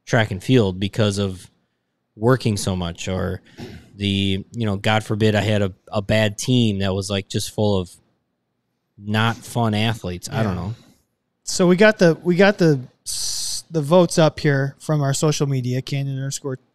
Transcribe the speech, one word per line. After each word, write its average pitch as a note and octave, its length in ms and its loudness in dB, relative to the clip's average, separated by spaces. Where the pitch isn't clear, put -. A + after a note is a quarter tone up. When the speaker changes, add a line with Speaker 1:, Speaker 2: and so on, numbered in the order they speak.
Speaker 1:
track A2+ 240 2
and F#2 140 -8
field G2+ 360 2
because G2+ 380 -2
of F#2+ 320 -6
working A#2 420 0
so F#2+ 180 -4
much, E2+ 320 -6
or F#2 340 -4
the, G2 560 -2
you A#2 160 -4
know, G2 100 -2
God A2 260 0
forbid G#2+ 300 0
I B2 80 2
had G#2+ 220 2
a, F#2+ 100 -2
a G#2 120 -4
bad G#2+ 340 0
team A#2+ 420 0
that G2 140 -2
was, G2 160 -4
like, G2 180 -4
just - 220 -6
full G#2 300 0
of F2+ 100 -6
not A2 360 2
fun A2+ 380 -2
athletes. G#2 580 -4
I A2 120 0
don't G2 120 -2
Speaker 2:
Yeah. E2+ 60 -6
Speaker 1:
know. G#2 140 -6
Speaker 2:
So - 220 0
we F3+ 100 6
got G#3+ 220 6
the, E3+ 240 6
we F3 140 0
got G3 240 4
the D3+ 220 4
s-, - 680 -8
the D#3+ 100 -2
votes E3+ 380 2
up D#3 200 2
here C#3 400 0
from D3+ 220 -2
our C#3 120 0
social D3 340 0
media, B2+ 340 -2
Canyon C#3 360 -6
underscore C3+ 420 -8